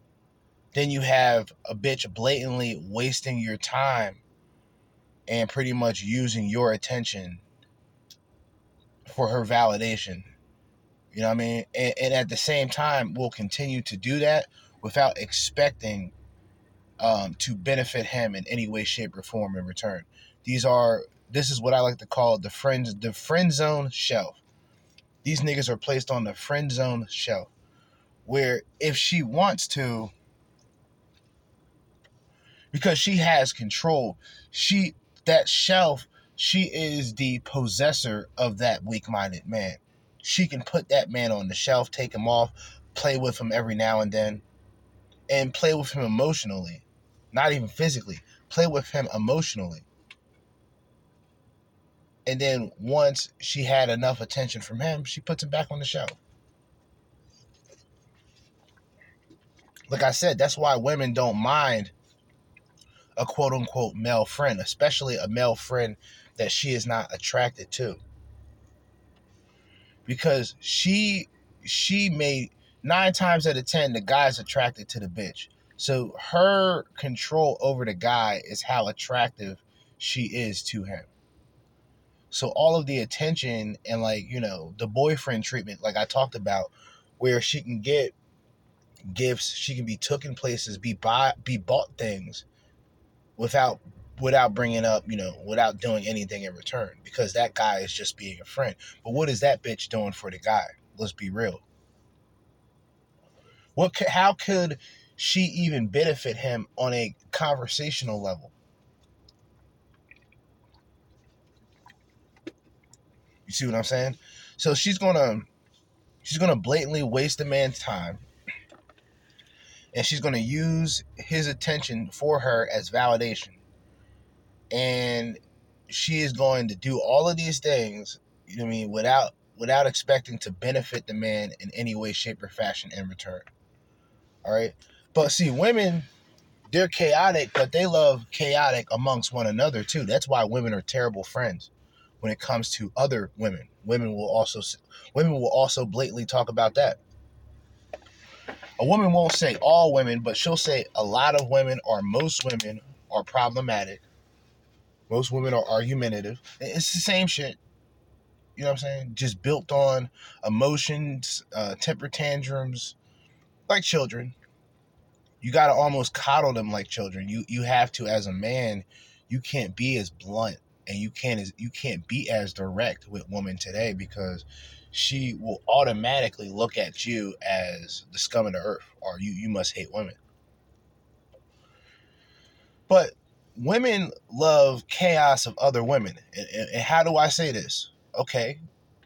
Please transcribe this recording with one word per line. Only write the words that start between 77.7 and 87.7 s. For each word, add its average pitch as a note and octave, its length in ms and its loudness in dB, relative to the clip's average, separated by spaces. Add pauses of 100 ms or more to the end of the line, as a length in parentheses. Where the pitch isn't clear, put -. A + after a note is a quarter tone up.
the G#2+ 80 -4
guy A2 500 0
is G#2 180 -10
how B2 260 0
attractive A2 720 -4 (360)
she - 260 -4
is A2+ 400 -6
to G#2 200 -8
him. F#2+ 200 -12 (1300)
So - 180 -4
all D#3+ 260 4
of D#3 100 0
the C3+ 140 -2
attention A#2 840 -4
and, A2+ 160 -4
like, G#2+ 260 -2
you B2 140 -6
know, F2+ 360 -8
the F#2+ 100 -6
boyfriend C3 580 0
treatment, G#2 360 -8
like G#2+ 140 -2
I G#2+ 80 0
talked C3 320 0
about, G2 360 -2 (460)
where B2 220 2
she C#3 220 -2
can A#2+ 180 -8